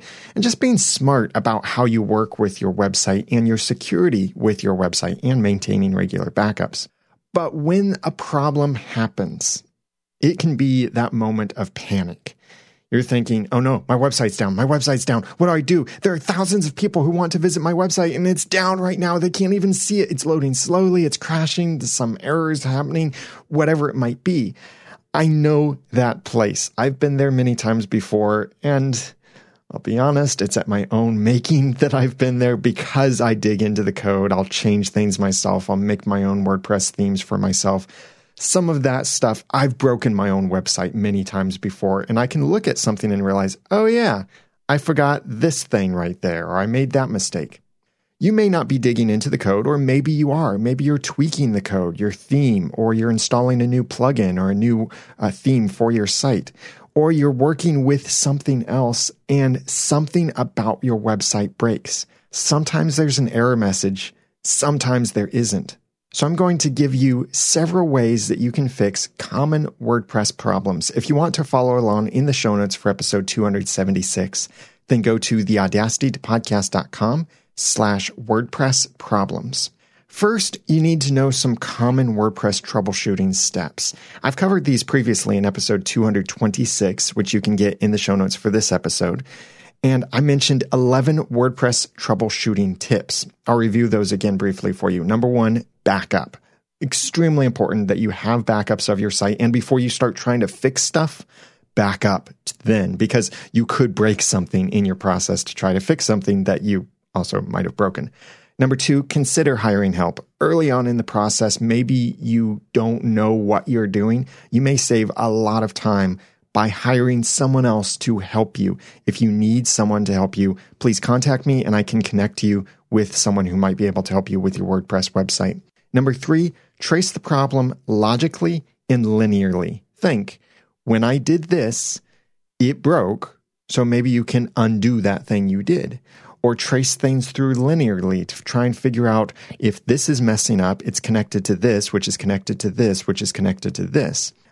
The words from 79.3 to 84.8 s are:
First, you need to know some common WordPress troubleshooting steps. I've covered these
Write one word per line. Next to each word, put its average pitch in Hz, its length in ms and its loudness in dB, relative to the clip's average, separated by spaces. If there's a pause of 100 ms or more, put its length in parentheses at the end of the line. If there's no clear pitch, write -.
First, - 600 0
you 160 140 4
need 160 200 2
to 139 120 0
know 135 180 4
some 127 240 0
common 123 580 0
WordPress 104 480 0
troubleshooting 95 720 -2
steps. - 640 -4 (260)
I've 131 140 0
covered 190 300 2
these 131 180 2